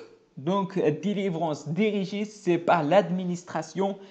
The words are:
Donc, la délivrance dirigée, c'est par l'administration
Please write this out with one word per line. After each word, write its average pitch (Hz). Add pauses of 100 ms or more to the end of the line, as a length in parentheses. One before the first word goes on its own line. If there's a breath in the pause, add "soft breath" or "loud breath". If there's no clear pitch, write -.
(360)
Donc, 185
la 156
délivrance 165
dirigée, 202
c'est 175
par 165
l'administration 180 (140 loud breath)